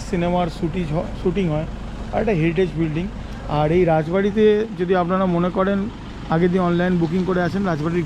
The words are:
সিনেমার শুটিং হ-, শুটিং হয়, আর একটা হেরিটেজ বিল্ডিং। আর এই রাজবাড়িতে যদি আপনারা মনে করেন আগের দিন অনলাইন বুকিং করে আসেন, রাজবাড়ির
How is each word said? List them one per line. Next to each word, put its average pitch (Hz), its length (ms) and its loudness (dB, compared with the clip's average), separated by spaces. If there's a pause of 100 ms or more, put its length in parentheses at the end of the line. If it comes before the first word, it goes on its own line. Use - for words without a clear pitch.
(100)
সিনেমার 175 360 0
শুটিং 170 380 -4
হ-, 156 240 -2 (140)
শুটিং 180 260 0
হয়, 151 180 -2 (460)
আর - 80 -2
একটা 226 120 0
হেরিটেজ 165 440 2
বিল্ডিং। 160 300 -2 (420)
আর 151 240 2
এই 180 120 6
রাজবাড়িতে 185 600 2 (340)
যদি 185 180 2
আপনারা 185 300 2
মনে 175 240 2
করেন 190 280 0 (520)
আগের 170 220 4
দিন 185 80 2
অনলাইন 175 360 2
বুকিং 170 280 0
করে 180 180 0
আসেন, 180 240 -2
রাজবাড়ির 165 400 0